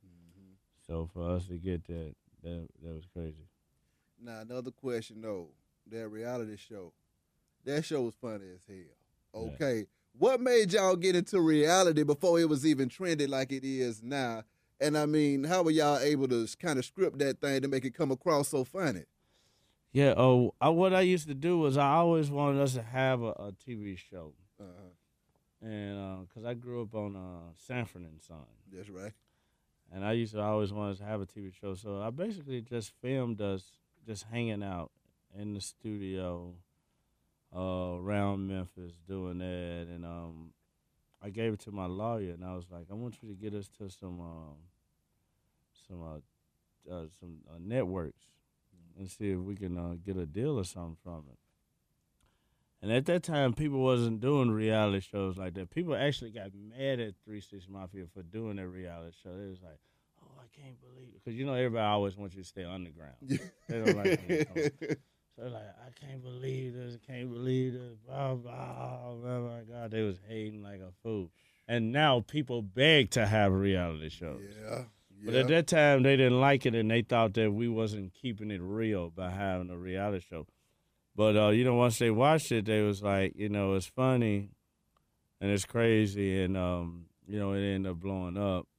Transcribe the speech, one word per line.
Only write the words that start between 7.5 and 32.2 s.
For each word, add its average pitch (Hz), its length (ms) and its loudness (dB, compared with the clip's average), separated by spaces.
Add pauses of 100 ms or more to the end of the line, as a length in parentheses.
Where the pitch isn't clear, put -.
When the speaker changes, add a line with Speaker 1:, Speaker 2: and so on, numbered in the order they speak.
Speaker 1:
That 151 200 -2
show 147 180 -2
was 117 140 -4
funny 107 360 -10
as 90 140 -20
hell. 101 100 -18 (580)
Speaker 2:
Yeah. 110 60 -10 (140)
Speaker 1:
Okay. 123 320 -2 (320)
What 240 220 6
made 240 320 6
y'all 190 240 6
get 180 180 4
into 180 260 4
reality 160 600 6
before 170 380 6
it 165 80 6
was 147 180 2
even 135 220 4
trending 160 400 0
like 135 240 -2
it 135 100 -6
is 127 400 -2
now? 120 400 -4 (380)
And, 147 180 4
I 151 80 2
mean, 147 380 4
how 180 180 2
were 165 80 4
y'all 147 300 4
able 139 260 2
to 117 220 0 (100)
kinda 147 240 -2
script 147 380 -2
that 139 200 0
thing 135 220 0
to 139 60 -2
make 135 160 0
it 127 100 -4
come 147 160 0
across 143 380 0
so 135 160 -2
funny? 127 400 -4 (880)
Speaker 2:
Yeah, 135 240 6
oh, 123 440 6
I, 139 100 6
what 180 220 4
I 185 100 6
used 180 260 2
to 147 60 -4
do 165 220 0
was 147 200 2
I 143 180 4
always 165 380 4
wanted 143 280 2
us 135 140 2
to 123 80 -6
have 127 400 0
a, 117 60 -2
a 101 240 -8 (120)
T 123 100 -10
V 104 200 -8
show. 85 400 -14 (260)
Speaker 1:
Uh-huh. - 1080 -20
Speaker 2:
And, 101 320 -8
uh, 95 240 -10 (100)
'cause 110 100 -14
I 120 100 -6
grew 120 280 -10
up 107 140 -10
on, 104 180 -6
uh, 90 400 -14
Sanford 117 480 -8
and 80 180 -18
Son. 80 240 -20 (280)
Speaker 1:
That's 95 180 -16
right. 98 220 -14 (800)
Speaker 2:
And 95 120 -10
I 107 100 -2
used 117 180 -4
to 107 100 -4
always 104 300 0
want 104 220 -6
us 95 40 -16
to 101 60 -16
have 104 160 -6
a 98 60 -8
T 101 160 -16
V 95 100 -14
show. 95 240 -10
So 101 260 -10
I 110 80 -6
basically 147 500 -8